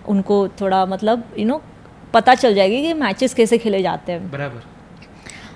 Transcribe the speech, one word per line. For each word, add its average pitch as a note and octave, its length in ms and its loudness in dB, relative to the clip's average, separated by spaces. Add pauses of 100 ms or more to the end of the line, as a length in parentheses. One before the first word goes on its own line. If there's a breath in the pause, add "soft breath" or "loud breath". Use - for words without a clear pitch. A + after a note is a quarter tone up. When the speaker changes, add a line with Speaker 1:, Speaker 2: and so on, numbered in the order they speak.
Speaker 1:
उनको G3 400 2
थोड़ा, F#3+ 380 0
मतलब, G#3+ 380 -2 (100)
you G#3+ 120 -4
know, C#4+ 140 -2 (540)
पता A#3 200 6
चल B3 200 2
जाएगी G3+ 280 2
कि E4 120 -2
matches C4 400 -2
कैसे A3+ 240 2
खेले G3 240 -2
जाते E3+ 300 -4
हैं।" F3 180 -10
Speaker 2:
बराबर। C3+ 480 -12 (760 loud breath)